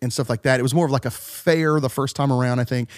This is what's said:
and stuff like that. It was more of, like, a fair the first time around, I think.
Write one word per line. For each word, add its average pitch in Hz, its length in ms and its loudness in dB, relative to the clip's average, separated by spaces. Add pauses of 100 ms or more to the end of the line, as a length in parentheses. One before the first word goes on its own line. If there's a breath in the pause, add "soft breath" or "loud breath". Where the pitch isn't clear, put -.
and 123 100 -2
stuff - 200 -4
like 113 120 -4
that. 131 160 2
It 123 40 0
was 131 100 0
more 170 120 2
of, 139 60 0
like, 135 140 0
a 92 60 -4
fair 160 680 0
the 135 100 0
first 139 260 -4
time 139 180 2
around, 127 260 2
I 123 40 0
think. 123 340 -2